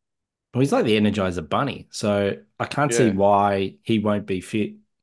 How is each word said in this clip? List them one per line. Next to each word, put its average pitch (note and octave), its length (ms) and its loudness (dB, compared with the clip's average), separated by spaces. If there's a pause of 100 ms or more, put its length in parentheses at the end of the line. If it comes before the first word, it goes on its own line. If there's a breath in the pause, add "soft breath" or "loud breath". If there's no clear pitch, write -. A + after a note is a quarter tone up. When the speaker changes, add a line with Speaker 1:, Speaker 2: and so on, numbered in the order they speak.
(520)
Speaker 1:
Well, A#2+ 80 0
he's C#3 120 2
like B3 120 2
the A2 140 2
Energizer F#2 500 0
Bunny, A#2 420 -4
so G2+ 460 -2 (240)
I A#2 60 -6
can't C#3 280 -2
see A#2+ 140 4
Speaker 2:
Yeah. - 20 2
Speaker 1:
why G2+ 720 2
he A2+ 160 0
won't G#2 280 -2
be F#2 140 -4
fit. G#2 340 -4 (280)